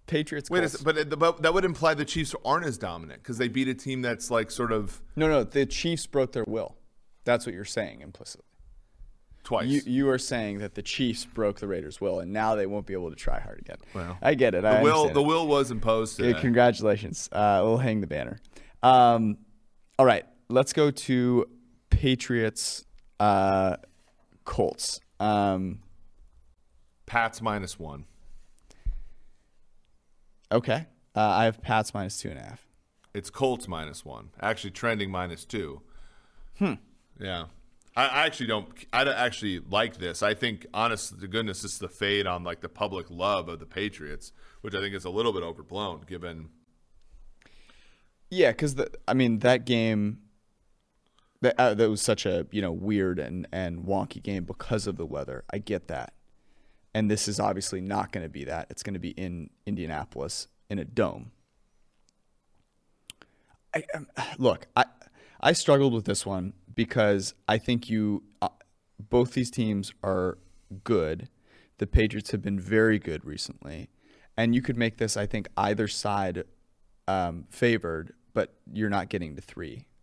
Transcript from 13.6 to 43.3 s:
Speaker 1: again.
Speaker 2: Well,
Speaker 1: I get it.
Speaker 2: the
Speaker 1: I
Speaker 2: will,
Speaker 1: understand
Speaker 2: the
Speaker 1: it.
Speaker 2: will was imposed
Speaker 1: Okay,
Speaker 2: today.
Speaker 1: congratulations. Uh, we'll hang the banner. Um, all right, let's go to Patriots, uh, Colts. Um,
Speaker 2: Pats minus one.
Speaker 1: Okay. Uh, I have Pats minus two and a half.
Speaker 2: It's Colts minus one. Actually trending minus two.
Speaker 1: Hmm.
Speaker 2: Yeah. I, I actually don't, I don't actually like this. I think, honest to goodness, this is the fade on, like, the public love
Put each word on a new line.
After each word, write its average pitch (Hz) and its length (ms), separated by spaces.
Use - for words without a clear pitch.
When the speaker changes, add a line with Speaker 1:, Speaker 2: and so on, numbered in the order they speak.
Speaker 1:
again. 87 160
Speaker 2:
Well, 90 280
Speaker 1:
I 151 120
get 120 200
it. 90 80
Speaker 2:
the 107 60
Speaker 1:
I 107 140
Speaker 2:
will, 147 80
Speaker 1:
understand 156 260
Speaker 2:
the 143 60
Speaker 1:
it. 147 40
Speaker 2:
will 165 200
was 139 240
imposed 110 500
Speaker 1:
Okay, 113 80
Speaker 2:
today. 90 120
Speaker 1:
congratulations. 107 920
Uh, 104 320
we'll 113 140
hang 113 240
the 87 40
banner. 71 320
Um, 120 560
all 131 80
right, 110 180
let's 131 240
go 147 160
to 123 560
Patriots, 120 960
uh, 98 560
Colts. - 560
Um, 101 640
Speaker 2:
Pats 113 340
minus 104 380
one. 73 260
Speaker 1:
Okay. 120 340
Uh, 107 40
I 107 240
have 113 160
Pats 110 340
minus 98 240
two - 120
and 71 80
a - 40
half. - 240
Speaker 2:
It's 101 160
Colts 131 380
minus 78 380
one. 62 260
Actually 104 300
trending 104 400
minus 90 340
two. 76 380
Speaker 1:
Hmm. 180 160
Speaker 2:
Yeah. 90 280
I, 131 100
I 139 200
actually 131 200
don't, 107 220
I 123 120
don't 135 120
actually 107 440
like 110 360
this. 87 260
I 107 120
think, 107 380
honest 107 460
to 95 80
goodness, 104 360
this 98 100
is - 60
the 92 100
fade 101 380
on, 87 180
like, 85 160
the - 80
public 95 420
love 90 380